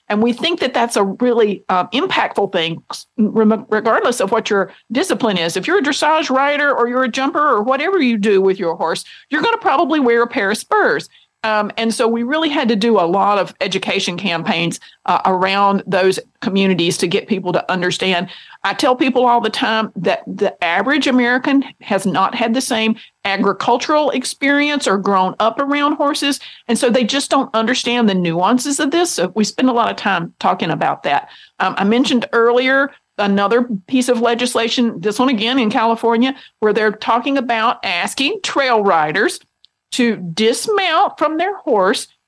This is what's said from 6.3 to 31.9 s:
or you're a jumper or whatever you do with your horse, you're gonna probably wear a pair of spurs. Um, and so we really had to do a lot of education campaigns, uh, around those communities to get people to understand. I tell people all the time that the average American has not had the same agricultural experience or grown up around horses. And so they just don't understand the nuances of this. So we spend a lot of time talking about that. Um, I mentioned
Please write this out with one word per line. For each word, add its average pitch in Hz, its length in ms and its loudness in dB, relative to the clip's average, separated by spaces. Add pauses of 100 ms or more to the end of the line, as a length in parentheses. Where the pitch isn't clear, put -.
or 240 120 0
you're 254 160 0
a 254 40 0
jumper 277 320 -2
or 254 220 2
whatever 294 400 0
you 233 160 2
do 196 240 2
with 190 160 2
your 170 180 -2
horse, 170 260 -4 (280)
you're 302 100 -2
gonna 466 160 0
probably 311 420 0
wear 233 220 2
a 233 80 0
pair 208 220 -2
of 214 80 -2
spurs. 226 500 0 (340)
Um, 214 340 -2
and 226 180 -2
so 233 140 0
we 233 160 -2
really 311 240 -2
had 285 200 0
to 233 80 2
do 214 220 2
a 170 80 4
lot 196 320 2
of 180 220 -2
education 185 560 -4
campaigns, 170 640 -2 (240)
uh, 180 220 0
around 190 600 2
those 190 320 2 (220)
communities 185 580 0
to 185 80 0
get 190 220 -2
people 180 240 -2
to - 180 -2
understand. 180 600 -2 (340)
I 196 100 -2
tell 254 220 2
people 262 300 2
all 240 140 4
the 220 100 -2
time 220 440 -2
that 180 320 -2
the 190 380 -4
average 202 420 0
American 254 560 2 (200)
has 196 220 -2
not 185 300 0
had 226 180 0
the 262 80 0
same 220 360 0 (280)
agricultural 240 840 0
experience 285 800 -2
or 196 100 2
grown 185 400 0
up 226 220 0
around 285 340 0
horses. 285 460 -2 (260)
And 233 100 2
so 240 140 2
they 247 140 2
just 269 260 -2
don't 269 240 0
understand 240 540 0
the 196 60 2
nuances 190 640 0
of 277 100 0
this. 339 220 0
So 175 240 -2
we 214 80 2
spend 254 240 0
a 240 60 0
lot 220 160 0
of 196 60 -8
time 175 440 -4
talking 190 300 0
about 147 340 -2
that. - 240 0 (320)
Um, 185 180 -2
I - 60 0
mentioned 240 480 2